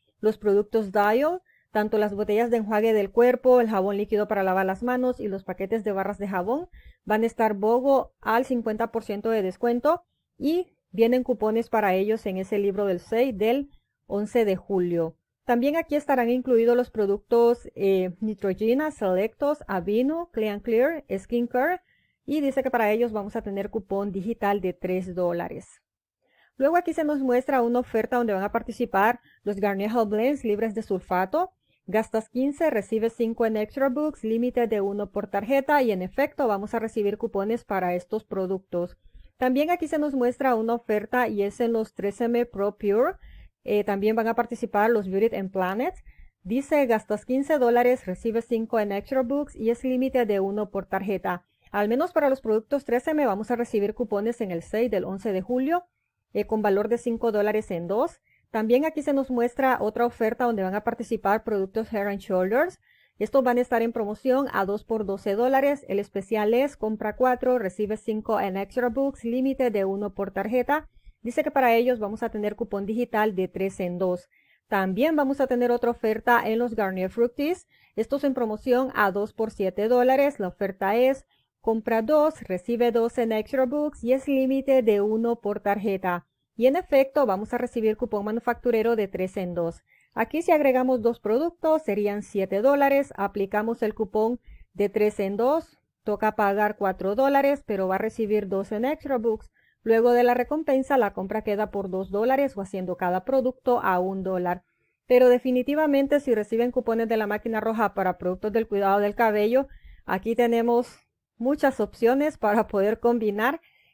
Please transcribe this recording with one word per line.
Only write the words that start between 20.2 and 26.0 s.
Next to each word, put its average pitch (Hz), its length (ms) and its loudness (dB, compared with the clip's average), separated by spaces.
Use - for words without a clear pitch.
Clean 214 300 -4
Clear, 254 420 0
Skincare 240 680 -2
y 302 160 -2
dice 269 220 0
que 254 80 -4
para 226 200 2
ellos 226 200 0
vamos 208 240 -6
a 226 80 -4
tener 196 260 -6
cupón 196 420 -4
digital 202 480 -2
de 180 140 -4
tres 180 400 -4
dólares. 175 540 -4